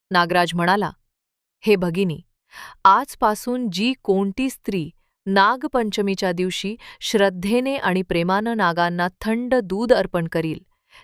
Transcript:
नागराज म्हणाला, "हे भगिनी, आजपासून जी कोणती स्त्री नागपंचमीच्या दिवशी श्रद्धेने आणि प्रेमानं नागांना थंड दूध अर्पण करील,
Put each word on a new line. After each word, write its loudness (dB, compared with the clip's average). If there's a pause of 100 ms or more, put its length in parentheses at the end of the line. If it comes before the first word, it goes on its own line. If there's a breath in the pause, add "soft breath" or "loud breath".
(120)
नागराज 2
म्हणाला, 0 (720)
"हे 4
भगिनी, -2 (600 loud breath)
आजपासून 2
जी -2 (100)
कोणती 0
स्त्री -6 (360)
नागपंचमीच्या 0
दिवशी -6 (260 loud breath)
श्रद्धेने 0
आणि -2
प्रेमानं -2
नागांना 0 (140)
थंड -2
दूध 2
अर्पण -2
करील, -6 (440 soft breath)